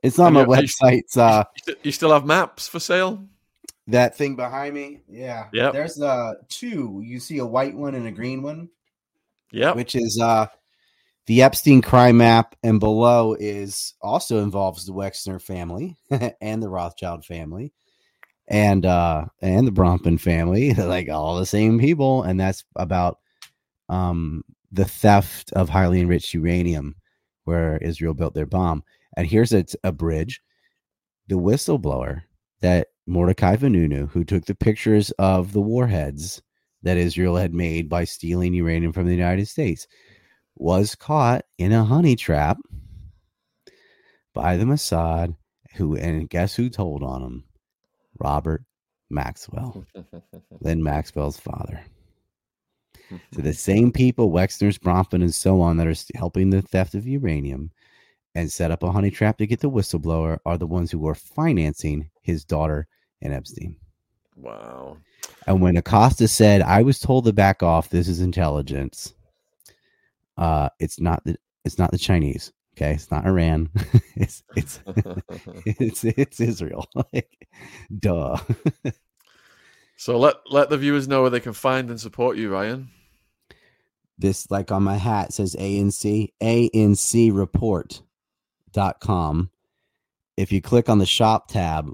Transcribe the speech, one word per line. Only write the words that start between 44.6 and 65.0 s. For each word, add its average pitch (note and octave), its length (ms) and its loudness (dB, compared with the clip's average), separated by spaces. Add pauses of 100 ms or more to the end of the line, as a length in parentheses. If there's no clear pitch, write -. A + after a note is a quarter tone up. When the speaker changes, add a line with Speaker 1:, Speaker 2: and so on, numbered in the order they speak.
Speaker 1:
Mossad, E2 680 -2 (400)
who, D#2 220 -2
and D#2+ 340 -4
guess F2 240 -2
who B2 160 -2
told D#2 320 -6
on C2 200 -8
him? B1+ 220 -12 (760)
Robert D2 460 -4 (440)
Maxwell, D2 760 -10 (380)
Speaker 2:
<laughs> - 380 -20
Speaker 1:
Lynn D#2+ 220 -2
Maxwell's D2 560 -4
father. - 420 -12 (1500)
So - 80 -8
the D2 120 -2
same A2 360 2
people, B2 400 2
Wexner's, F#2+ 480 0
Bronfman, F2+ 440 0
and E2+ 120 0
so F#2+ 260 2
on, E2+ 180 2
that E2 80 0
are D#2+ 80 0
st-, - 220 -14
helping F#2+ 340 -2
the F#2+ 120 2
theft F#2 320 -2
of G#2 140 -8
uranium D2+ 640 -6 (640)
and E2+ 160 -4
set E2+ 180 -2
up E2+ 140 -4
a F2 80 -2
honey G2 180 0
trap G#2+ 280 0
to G#2+ 80 -2
get A2+ 120 -2
the D3 120 -2
whistleblower E2 760 -2
are E2+ 100 -2
the E2+ 100 -4
ones E2+ 260 -4
who E2+ 80 -6
were D#2 160 -4
financing D#2 920 -4 (140)
his E2 220 -4
daughter D#2 420 -2 (360)
and C#2 120 -6
Epstein. E2 400 -12 (600)
Speaker 2:
Wow. B1+ 640 -18 (500)